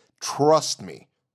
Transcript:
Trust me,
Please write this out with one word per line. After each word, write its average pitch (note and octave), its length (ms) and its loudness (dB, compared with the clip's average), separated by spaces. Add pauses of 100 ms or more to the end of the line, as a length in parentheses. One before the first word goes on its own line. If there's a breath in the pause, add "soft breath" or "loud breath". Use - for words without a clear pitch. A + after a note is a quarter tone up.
(200)
Trust - 600 0
me, E2 240 -16 (280)